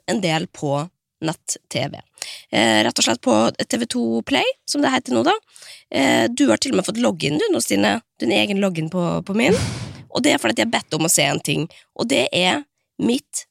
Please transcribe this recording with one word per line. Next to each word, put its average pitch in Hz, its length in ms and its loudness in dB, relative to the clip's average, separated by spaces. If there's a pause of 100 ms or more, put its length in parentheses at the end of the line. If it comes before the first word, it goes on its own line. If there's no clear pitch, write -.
en 196 160 -2
del 165 240 0
på 143 300 -4 (440)
nett-T - 600 -6 (100)
V. - 80 -14 (560)
Eh, 226 300 4
rett 240 140 -2
og 233 40 2
slett 240 180 0
på 254 120 2 (260)
T - 180 -2
V 233 140 -4
to 240 120 -2 (200)
Play, 277 240 0 (160)
som 294 180 -4
det 262 120 2
heter 247 220 -4
nå 233 120 2
da. 381 60 4 (580)
Eh, - 400 2
du 277 160 2
har - 100 4
til 269 140 -4
og 190 80 2
med - 80 -2
fått 226 160 -4
login, 175 340 0
du 427 140 0
nå, 262 100 0
Stine. 202 360 0 (220)
Din 226 120 0
egen 202 320 0
login 160 260 -2
på, 180 140 -2 (240)
på 196 80 -4
min. 349 220 4 (520)
Og - 140 -2
det 294 100 4
er 285 60 0
fordi - 160 -2
at 233 80 0
jeg 233 60 0
har 233 80 0
bedt - 180 -4
om 156 100 0
å 175 60 0
se 147 160 4
en 147 160 -2
ting. 151 240 -2 (320)
Og - 80 -2
det 240 240 0
er 180 320 0 (360)
mitt - 520 -2